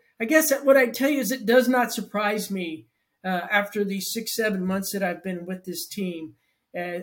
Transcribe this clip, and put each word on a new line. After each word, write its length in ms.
I 60
guess 240
that 160
what 120
I 100
tell 220
you 100
is 120
it 160
does 200
not 260
surprise 580
me, 340
uh, 240
after 340
these 300
six, 220
seven 280
months 300
that 80
I've 220
been 240
with 180
this 220
team, 480
uh, 240